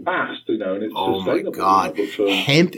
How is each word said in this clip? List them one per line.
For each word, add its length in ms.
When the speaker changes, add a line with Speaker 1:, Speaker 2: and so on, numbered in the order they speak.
Speaker 1:
fast, 420
you 100
know, 180
and 80
it's 120
Speaker 2:
Oh 260
my 40
Speaker 1:
sustainable, 280
Speaker 2:
God. 440
Speaker 1:
you 80
know, 120
but, 140
um, 60
Speaker 2:
Hemp 400